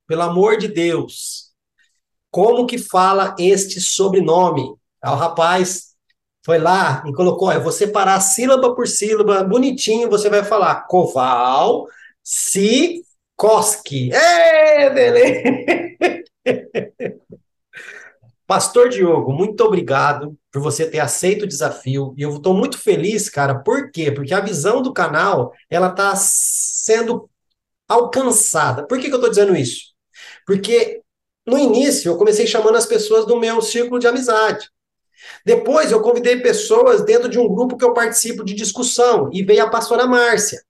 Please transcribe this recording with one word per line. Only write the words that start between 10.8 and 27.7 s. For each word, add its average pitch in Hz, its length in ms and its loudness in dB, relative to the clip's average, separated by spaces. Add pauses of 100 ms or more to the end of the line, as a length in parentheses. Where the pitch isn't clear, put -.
Kowalsikowski." 180 3250 -2
Ê, 311 760 4
beleza! 247 520 4 (1000)
<laughs> - 840 -8 (1200)
Pastor 240 420 4
Diogo, 156 440 2
muito 208 320 -2
obrigado 147 720 0 (160)
por 139 100 -6
você 151 260 -4
ter 151 120 -4
aceito 185 420 -2
o 196 60 -4
desafio. 139 680 -6
E 143 60 -10
eu 147 160 -6
tô 190 160 0
muito 233 240 -2
feliz, 190 500 -2
cara. 139 300 -2
Por 262 320 -4
quê? 151 220 -4
Porque 139 200 -8
a 196 80 0
visão 196 400 -2
do 254 120 -4
canal, 160 600 -2 (160)
ela 185 220 0
tá 190 240 -2
sendo - 1120 -2 (600)